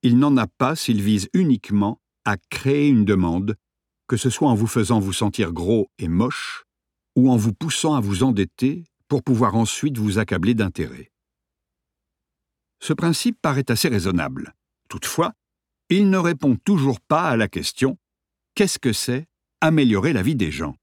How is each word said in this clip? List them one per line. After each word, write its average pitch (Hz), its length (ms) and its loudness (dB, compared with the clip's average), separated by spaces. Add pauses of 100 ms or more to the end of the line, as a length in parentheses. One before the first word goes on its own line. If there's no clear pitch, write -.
Il 120 140 6
n'en 143 180 4
a 110 80 2
pas 135 300 -2
s'il 110 260 -2
vise 101 320 0
uniquement 113 680 0 (260)
à 101 120 -2
créer 147 520 0
une 113 160 4
demande, 95 520 0 (500)
que 117 100 0
ce 123 120 0
soit 147 180 0
en 123 60 4
vous 110 140 2
faisant 110 320 0
vous 98 140 -4
sentir 98 380 -2
gros 95 460 0
et 85 100 -6
moche, - 580 -4 (500)
ou 127 160 6
en 120 60 4
vous 110 160 0
poussant 156 420 -2
à 123 60 0
vous 101 200 -2
endetter 131 600 -2 (240)
pour 139 160 -2
pouvoir 113 320 0
ensuite 117 420 -2
vous 107 220 0
accabler 101 340 0
d'intérêts. 78 580 -4 (1700)
Ce - 140 -4
principe 170 480 -2
paraît 139 300 0
assez 120 160 0
raisonnable. 87 680 -2 (360)
Toutefois, - 440 -4 (560)
il 196 220 4
ne 190 80 2
répond 156 360 0
toujours 139 460 0
pas 165 260 0
à 127 80 0
la 110 120 0
question : - 500 -4 (560)
qu'est-ce - 240 0
que 120 160 -2
c'est 127 320 -6 (340)
améliorer 147 540 2
la 101 80 0
vie 139 140 0
des 87 160 -2
gens ? 71 320 -8